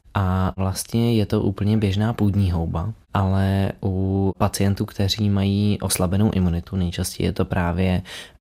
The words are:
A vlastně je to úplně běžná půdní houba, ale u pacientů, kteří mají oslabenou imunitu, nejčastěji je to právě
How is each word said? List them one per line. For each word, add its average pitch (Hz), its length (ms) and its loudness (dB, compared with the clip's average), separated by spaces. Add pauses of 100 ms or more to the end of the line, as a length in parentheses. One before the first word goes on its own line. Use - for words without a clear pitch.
(140)
A 92 440 0
vlastně 117 580 -2
je 104 100 2
to 107 160 0
úplně 104 360 0
běžná 107 360 0
půdní 98 380 2
houba, 87 420 -2 (200)
ale 98 580 2 (120)
u 95 540 0
pacientů, 98 480 0
kteří 104 440 -2
mají 101 520 2
oslabenou 92 500 0
imunitu, 87 440 0
nejčastěji 90 520 -2
je 82 60 0
to 92 120 -2
právě 90 560 0 (400)